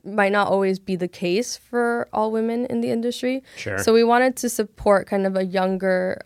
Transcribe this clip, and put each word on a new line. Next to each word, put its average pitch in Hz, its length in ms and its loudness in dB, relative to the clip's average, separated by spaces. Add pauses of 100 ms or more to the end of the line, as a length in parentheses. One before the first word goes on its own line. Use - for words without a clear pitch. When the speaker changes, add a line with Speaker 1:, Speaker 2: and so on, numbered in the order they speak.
Speaker 1:
might 196 280 0
not 202 160 2
always 190 300 0
be 190 160 -4
the 180 140 -4
case 185 480 -2
for 240 560 -2
all 220 180 0
women 226 360 -2
in 233 160 -4
the 247 80 -2
industry. 247 520 -2 (140)
Speaker 2:
Sure. 95 220 -6
Speaker 1:
So 220 160 2
we 233 100 6
wanted 247 340 4
to 247 120 -2
support 202 560 2
kind 196 200 0
of 190 100 -2
a 190 80 0
younger, 185 800 0